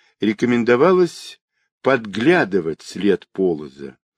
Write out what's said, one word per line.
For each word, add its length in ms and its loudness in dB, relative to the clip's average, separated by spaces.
рекомендовалось 1200 0
подглядывать 1000 0
след 520 -2
Полоза, 640 -4